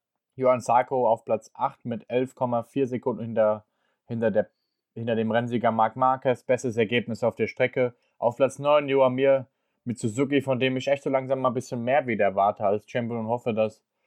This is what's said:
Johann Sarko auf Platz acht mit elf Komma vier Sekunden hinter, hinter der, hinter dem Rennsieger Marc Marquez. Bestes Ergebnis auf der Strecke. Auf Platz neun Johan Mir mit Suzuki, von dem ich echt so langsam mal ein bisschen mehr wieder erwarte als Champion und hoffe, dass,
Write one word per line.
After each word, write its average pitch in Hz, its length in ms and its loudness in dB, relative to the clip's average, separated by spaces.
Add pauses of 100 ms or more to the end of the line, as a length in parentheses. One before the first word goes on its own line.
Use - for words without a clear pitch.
(360)
Johann 127 240 2
Sarko 123 480 0
auf 113 160 0
Platz - 300 -4
acht 131 320 -6
mit 120 240 -8
elf 127 260 -2
Komma 120 280 -2
vier 139 240 -4
Sekunden 117 360 -4
hinter, 110 420 0 (400)
hinter 113 260 -2
der, 104 180 0 (440)
hinter 117 220 -4
dem 110 160 0
Rennsieger 117 400 0
Marc 113 240 2
Marquez. 131 480 0
Bestes 123 320 -2
Ergebnis 117 480 0
auf 113 120 0
der 113 120 -2
Strecke. 123 480 -2 (220)
Auf 117 180 -2
Platz 135 240 0
neun 147 300 2
Johan 131 240 4
Mir 135 340 2 (380)
mit 117 120 -6
Suzuki, 131 440 0
von 131 180 -2
dem 131 160 2
ich 131 140 -4
echt 139 140 -2
so 151 60 -4
langsam 135 300 0
mal 131 120 2
ein - 20 -2
bisschen 120 320 -6
mehr 135 200 2
wieder 107 200 0
erwarte 98 400 0
als 104 240 0
Champion 117 300 -4
und 110 80 -6
hoffe, 120 260 -2
dass, 107 280 -2 (260)